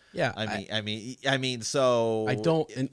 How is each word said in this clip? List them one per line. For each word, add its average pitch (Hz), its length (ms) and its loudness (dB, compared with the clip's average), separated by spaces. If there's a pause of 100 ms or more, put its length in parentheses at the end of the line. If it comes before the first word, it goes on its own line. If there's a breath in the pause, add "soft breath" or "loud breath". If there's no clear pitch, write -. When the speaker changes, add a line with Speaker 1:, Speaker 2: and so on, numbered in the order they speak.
(140 soft breath)
Speaker 1:
Yeah, 156 240 -2
Speaker 2:
I 110 80 -4
Speaker 1:
I 107 120 -4
Speaker 2:
mean, 101 140 -8
I 110 100 -2
mean, 107 340 -8 (120)
I 135 100 2
mean, 127 240 -2
so 117 680 2
Speaker 1:
I 127 60 2
don't, 160 420 2
and 131 160 0